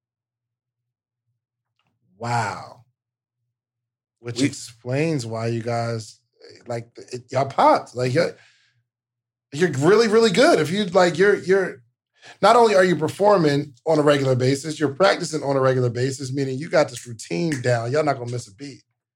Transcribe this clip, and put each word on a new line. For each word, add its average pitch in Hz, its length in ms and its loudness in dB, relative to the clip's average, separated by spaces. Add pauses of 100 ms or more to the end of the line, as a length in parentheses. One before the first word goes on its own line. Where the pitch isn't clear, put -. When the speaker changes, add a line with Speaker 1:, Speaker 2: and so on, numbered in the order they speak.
(2250)
Speaker 1:
Wow. 101 680 -8 (1300)
Which 117 200 -12
Speaker 2:
We 139 60 0
Speaker 1:
explains 139 800 -6
why 113 220 -6
you 117 160 -4
guys, 117 560 -6 (480)
like, 117 240 -10 (200)
it, 123 200 -14
y'all 131 160 -2
popped. 262 480 0
Like, 127 180 -4
you're, - 240 -2 (1120)
you're 156 200 0
really, 196 360 4
really 220 240 4
good. 254 280 4
If 147 100 -2
you, 202 160 -2
like, 175 320 2
you're, 196 180 4
you're, 180 460 -2 (580)
not 214 160 6
only 226 200 6
are 185 100 6
you 180 100 2
performing 151 760 0 (140)
on 160 100 2
a 147 60 2
regular 139 320 2
basis, 139 440 -2
you're 135 140 -2
practicing 156 480 0
on 139 140 -2
a 135 40 0
regular 127 300 0
basis, 131 420 -6
meaning 135 280 -6
you 160 100 -12
got 151 200 0
this 123 180 -16
routine 156 560 -6
down. 120 280 -2
Y'all 151 120 0
not 139 160 -2
gonna 120 120 -10
miss 120 160 -10
a 101 60 -20
beat. 135 300 -18 (320)